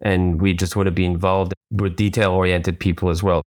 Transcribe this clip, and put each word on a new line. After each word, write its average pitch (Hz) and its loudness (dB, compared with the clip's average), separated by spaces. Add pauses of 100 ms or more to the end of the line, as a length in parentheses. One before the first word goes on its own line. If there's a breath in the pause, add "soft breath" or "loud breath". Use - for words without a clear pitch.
and 90 0
we 98 2
just 87 -2
wanna 95 0
be 92 0
involved. 92 0 (160)
We're 101 -2
detail-oriented 92 0
people 92 -2
as 87 0
well. 90 2 (160)